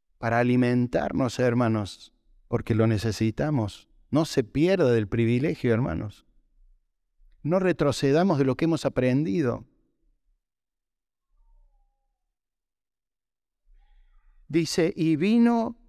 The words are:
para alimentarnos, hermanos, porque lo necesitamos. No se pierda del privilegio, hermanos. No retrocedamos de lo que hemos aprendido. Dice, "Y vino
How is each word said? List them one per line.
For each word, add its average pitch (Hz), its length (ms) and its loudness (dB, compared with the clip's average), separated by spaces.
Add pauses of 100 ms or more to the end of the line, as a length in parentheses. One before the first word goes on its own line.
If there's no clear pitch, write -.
(180)
para 117 220 0
alimentarnos, 123 1000 0
hermanos, 117 720 -2 (340)
porque - 260 -4
lo 113 140 4
necesitamos. 110 1000 -2 (220)
No 151 160 0
se 135 180 -2
pierda 156 480 2
del 110 160 2
privilegio, 120 640 0
hermanos. 110 520 -4 (1160)
No 175 160 0
retrocedamos 156 800 0
de 139 60 2
lo 127 100 0
que 165 100 -2
hemos 165 200 -2
aprendido. 135 800 -2 (4000)
Dice, 165 480 0
"Y 160 200 0
vino 233 600 2 (140)